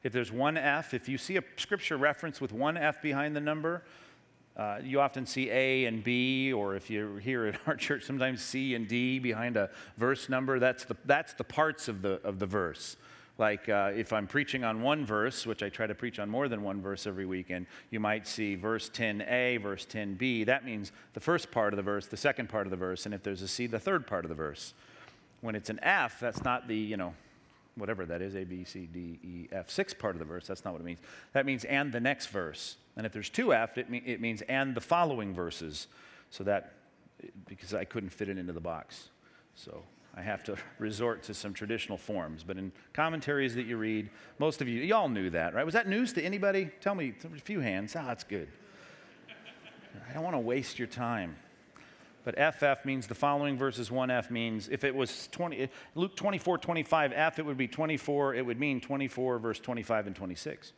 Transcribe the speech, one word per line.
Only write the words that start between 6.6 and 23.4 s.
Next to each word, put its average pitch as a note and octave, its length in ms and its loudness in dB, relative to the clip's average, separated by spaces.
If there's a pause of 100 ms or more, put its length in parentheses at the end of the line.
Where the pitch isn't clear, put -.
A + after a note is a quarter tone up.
if - 140 -6
you're G#2 300 -2
here A#2 260 0
at G#2 200 0
our D3+ 100 2
church, C3 280 0
sometimes C3 380 0
C C3 340 0
and A2+ 120 -2
D B2+ 320 2
behind A#2+ 360 0
a G2+ 140 4 (280)
verse B2+ 300 2
number. C3 320 2
That's B2+ 240 4
the, - 220 -4
that's C#3+ 280 4
the - 120 -4
parts - 420 2
of G2+ 140 -4
the, F#2+ 220 2
of G2 160 -2
the G2+ 60 2
verse. F2+ 520 -2 (400)
Like, G#2+ 320 4
uh, G2+ 260 6
if A2 160 0
I'm G#2 160 2
preaching C3+ 380 0
on A2 160 0
one C#3+ 240 2
verse, G#2+ 400 2
which A2 180 -2
I G2+ 60 -2
try A2 180 -2
to G#2 80 -2
preach A#2 240 -6
on G#2 80 -2
more B2+ 220 0
than A2 120 -2
one G2+ 200 -2
verse G2 260 -4
every F#2+ 180 -4
weekend, F2+ 420 -4 (220)
you A2 120 -2
might G#2+ 260 2
see G#2 280 0
verse G#2+ 340 -2
ten G#2+ 320 0
A, B2 360 2
verse G2+ 280 -4
ten G2+ 300 -4
B. A#2 280 2
That B2 220 4
means G#2+ 260 -6 (220)
the - 80 -8
first E3 300 2
part G#2+ 200 4
of G2+ 60 0
the G2 60 0
verse, G2+ 240 0
the G#2 100 -8
second C3 320 2
part G#2 180 0
of F#2 40 -2
the F#2 60 -2
verse, F#2 280 -4
and G#2+ 100 -4
if F#2 80 -8
there's G2 180 -4